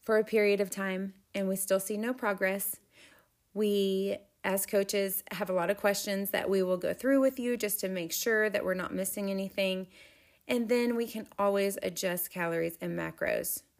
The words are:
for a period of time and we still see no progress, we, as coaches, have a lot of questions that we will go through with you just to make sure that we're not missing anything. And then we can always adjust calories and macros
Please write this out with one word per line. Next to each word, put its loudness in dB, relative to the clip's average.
for 4
a 4
period 4
of 0
time -4
and 0
we 0
still 2
see -4
no -2
progress, -2
we, 2
as 0
coaches, 0
have -4
a 0
lot 2
of 0
questions 0
that -2
we 2
will 2
go -2
through 4
with 2
you -2
just -2
to -2
make -4
sure 2
that -2
we're 0
not -4
missing -2
anything. -2
And 0
then 2
we 0
can -8
always 2
adjust -2
calories -2
and -4
macros -2